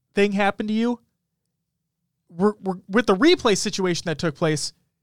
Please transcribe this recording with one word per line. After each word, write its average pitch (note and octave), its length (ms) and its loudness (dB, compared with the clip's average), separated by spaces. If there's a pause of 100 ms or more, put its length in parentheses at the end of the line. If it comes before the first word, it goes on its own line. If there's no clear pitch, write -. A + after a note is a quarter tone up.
(140)
thing G3+ 200 2
happen G3+ 340 -2
to G#3+ 60 -2
you, A#3 280 0 (1300)
we're, F#3+ 300 0
we're, F#3 140 -6 (120)
with A3 200 0
the G3 80 4
replay G#3 420 4
situation F#3 480 -2
that D#3+ 140 -4
took E3 160 -2
place, D#3 360 -2 (320)